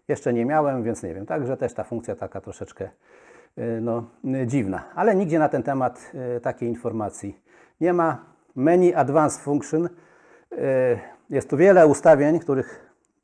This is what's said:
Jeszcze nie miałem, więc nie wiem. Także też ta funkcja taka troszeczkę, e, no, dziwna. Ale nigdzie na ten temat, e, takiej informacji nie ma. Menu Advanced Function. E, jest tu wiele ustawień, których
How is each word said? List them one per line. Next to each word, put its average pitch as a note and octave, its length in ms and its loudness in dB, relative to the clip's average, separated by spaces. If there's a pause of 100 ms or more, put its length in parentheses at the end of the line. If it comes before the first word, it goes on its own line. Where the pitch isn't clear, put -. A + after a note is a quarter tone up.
Jeszcze C3 260 -2
nie A#2+ 120 0
miałem, C#3 380 0
więc A2+ 200 -6
nie E2+ 100 -10
wiem. G2 120 -12
Także C3+ 320 -4
też A#2+ 160 -6
ta G#2+ 100 -8
funkcja A#2 320 -8
taka - 260 -12
troszeczkę, - 480 -14 (680)
e, A#2 240 -6
no, A#2 280 -4 (360)
dziwna. G2+ 380 -2 (120)
Ale G3 200 2
nigdzie E3+ 240 0
na D3+ 100 2
ten C3 140 -2
temat, C3 480 -4 (240)
e, A#2+ 40 -6
takiej A#2+ 300 -6
informacji A2+ 720 -8 (420)
nie F3 120 2
ma. E3 420 -2 (200)
Menu F3 400 4
Advanced C#3+ 460 2
Function. D3 440 -2
E, - 720 -18 (720)
jest C#3 200 -4
tu C#3 80 0
wiele F3+ 300 8
ustawień, D3 520 4
których - 520 -6 (320)